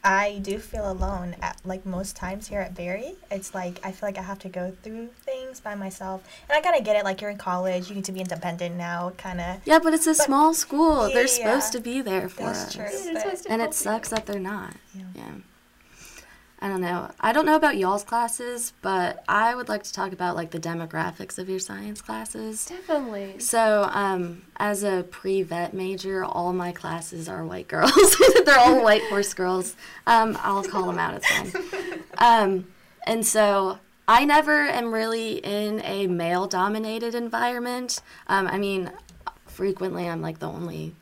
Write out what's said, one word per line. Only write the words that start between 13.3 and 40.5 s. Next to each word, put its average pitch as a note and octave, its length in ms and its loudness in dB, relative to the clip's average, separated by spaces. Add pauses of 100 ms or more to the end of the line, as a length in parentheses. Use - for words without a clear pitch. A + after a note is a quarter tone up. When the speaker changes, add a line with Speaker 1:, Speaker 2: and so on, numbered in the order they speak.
Speaker 3:
to - 60 -6
Speaker 2:
And A3+ 120 0
it - 0 -
Speaker 3:
help G#3+ 100 -4
you. - 40 -2
Speaker 2:
sucks A3 320 -4
that A3 180 -6
they're G3+ 120 -6
not. F#3+ 360 -8 (180)
Speaker 1:
Yeah. F#3+ 80 -16 (140)
Speaker 2:
Yeah. A1+ 160 -14 (1300)
I G3 80 -4
don't F#3 120 -2
know. F3 380 -4
I A3+ 140 2
don't D4+ 120 4
know D4+ 120 6
about D4 200 4
y'all's G3 280 0
classes, A#3+ 680 -4 (100)
but F#3 460 -2
I A3+ 260 2
would B3 140 -6
like G#3 160 -4
to - 100 -12
talk F#3+ 200 -6
about, F3 240 -4
like, D#3+ 140 -8
the E3 80 -8
demographics E3 760 -6
of F#3 120 -10
your F#3+ 100 -4
science G#3 420 -10
classes. A3 640 -10
Speaker 3:
Definitely. B3+ 720 -6
Speaker 2:
So, A3 540 4
um, F3+ 500 -2 (140)
as G#3 240 -2
a F#3 300 0
pre-vet F3 640 -2
major, F#3+ 500 -4
all F3+ 300 -2
my F3 180 -2
classes E3 560 -10
are E3+ 180 -8
white - 220 -10
girls. F3 240 4
<laughs> B4 540 10
They're C#4 120 10
all B3+ 240 10
white A3 220 6
horse G3+ 300 -2
girls. F#3 420 -2 (320)
Um, A3+ 340 4
I'll G3 220 -2
call F#3+ 240 -2
them F3 100 -4
out, E3+ 180 -2
it's - 120 -2
fine. - 300 0
Speaker 1:
<laughs> F4+ 600 -10
Speaker 2:
Um, G3+ 500 6 (380)
and A3+ 220 -2
so G3 500 4 (300)
I A#3+ 160 8
never D4 300 6 (120)
am A#3 280 -2
really A3+ 460 -2
in G#3 440 -2
a G3 240 -2
male-dominated G3 1080 -2
environment. A#3+ 880 -4 (260)
Um, F#3 200 2
I F#3+ 100 -2
mean, G3 320 -2 (560)
frequently F#3 600 -4
I'm, E3 140 -6
like, D#3+ 180 -8
the D#3+ 80 -8
only D#3+ 540 -10